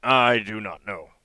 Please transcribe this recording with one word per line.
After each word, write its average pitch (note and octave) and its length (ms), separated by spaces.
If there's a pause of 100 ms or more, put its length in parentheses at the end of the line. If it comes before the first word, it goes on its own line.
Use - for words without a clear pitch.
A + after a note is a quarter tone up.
I B2 380
do G#2+ 200
not F#2 280
know. F2+ 220 (160)